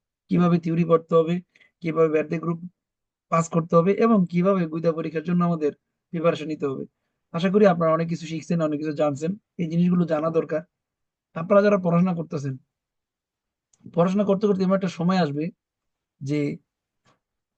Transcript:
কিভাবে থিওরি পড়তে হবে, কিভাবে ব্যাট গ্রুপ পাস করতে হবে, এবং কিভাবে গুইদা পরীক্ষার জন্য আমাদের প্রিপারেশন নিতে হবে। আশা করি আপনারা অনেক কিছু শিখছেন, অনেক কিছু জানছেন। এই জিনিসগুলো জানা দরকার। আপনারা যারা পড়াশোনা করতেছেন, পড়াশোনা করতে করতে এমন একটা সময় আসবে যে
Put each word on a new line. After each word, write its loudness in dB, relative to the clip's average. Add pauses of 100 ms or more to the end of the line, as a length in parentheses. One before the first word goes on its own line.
(300)
কিভাবে 2
থিওরি -2
পড়তে 2
হবে, 2 (400)
কিভাবে 0
ব্যাট -2
গ্রুপ -4 (720)
পাস 0
করতে 0
হবে, 4
এবং 4
কিভাবে 2
গুইদা -2
পরীক্ষার -4
জন্য 0
আমাদের 0 (380)
প্রিপারেশন -2
নিতে -6
হবে। -6 (460)
আশা -2
করি 4
আপনারা 4
অনেক -2
কিছু -8
শিখছেন, -4
অনেক -2
কিছু -6
জানছেন। -2 (220)
এই -4
জিনিসগুলো 2
জানা -2
দরকার। -2 (720)
আপনারা 2
যারা 4
পড়াশোনা 2
করতেছেন, -8 (1400)
পড়াশোনা 2
করতে 0
করতে 2
এমন 2
একটা 0
সময় 0
আসবে -2 (720)
যে -4 (1000)